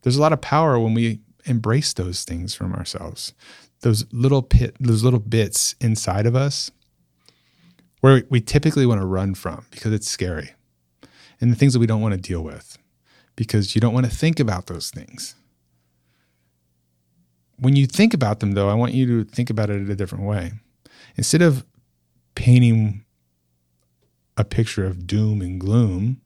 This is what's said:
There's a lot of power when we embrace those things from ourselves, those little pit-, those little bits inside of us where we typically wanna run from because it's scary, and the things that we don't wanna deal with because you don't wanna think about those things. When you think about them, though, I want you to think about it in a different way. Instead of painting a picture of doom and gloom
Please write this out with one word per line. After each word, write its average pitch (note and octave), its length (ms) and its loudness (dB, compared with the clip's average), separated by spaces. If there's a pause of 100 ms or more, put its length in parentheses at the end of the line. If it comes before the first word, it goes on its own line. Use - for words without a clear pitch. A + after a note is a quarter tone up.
There's B2+ 140 2
a C#3+ 40 2
lot D#3 120 4
of D3 80 -2
power D3 380 2
when A2+ 160 0
we A2+ 260 0 (260)
embrace A#2+ 460 0
those F2+ 320 -6
things F2 300 -8
from F#2 200 -8
ourselves, - 600 -12 (460)
those A2 320 2
little C3 300 2
pit-, - 360 2
those A2+ 240 2
little B2 180 2
bits A2 600 -2
inside G#2+ 460 -2
of A#2+ 100 2
us C#3 340 -2 (1300)
where C3+ 280 6
we B2 120 2
typically D3 440 0
wanna G#2 220 2
run F#2+ 260 -2
from - 380 -10
because - 220 -6
it's G#2+ 160 -4
scary, F2 460 -8 (840)
and B2 120 4
the A2+ 40 2
things C#3 160 4
that B2 60 2
we A#2 80 4
don't A2 140 0
wanna G#2+ 160 -2
deal F2+ 260 -6
with - 340 -14 (600)
because G#2+ 380 -2
you A2+ 60 2
don't A#2 140 2
wanna B2+ 140 0
think D#3 320 -2
about G2+ 260 -2
those - 240 -12
things. - 460 -16 (2250)
When C3 200 2
you C#3 100 6
think A3 260 4
about A2 280 0
them, G2+ 120 0
though, G2 160 2
I G2+ 60 2
want A#2+ 180 0
you C3 140 2
to A#2 240 0
think A#2+ 200 -4
about G#2+ 200 -2
it G2+ 60 -2
in G2 120 -6
a G2+ 60 -4
different F#2+ 300 -6
way. G2 280 -4 (640)
Instead D#3+ 280 2
of D3 220 4 (680)
painting A2+ 720 4 (1300)
a A2 80 0
picture G#2+ 400 -4
of F2+ 220 -6
doom G#2+ 340 0
and F2+ 200 -8
gloom G#2+ 640 -2